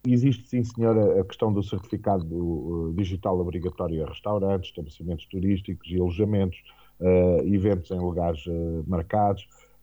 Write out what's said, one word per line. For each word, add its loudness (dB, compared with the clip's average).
existe, 2
sim, 0
senhora, 4
a 0
questão 0
do 0
certificado, -2
eh, -4
digital -2
obrigatório -4
a -8
restaurantes, -2
estabelecimentos -10
turísticos -2
e -4
alojamentos, 0
eh, 4
eventos 0
em -4
lugares, -2
eh, -4
marcados, 0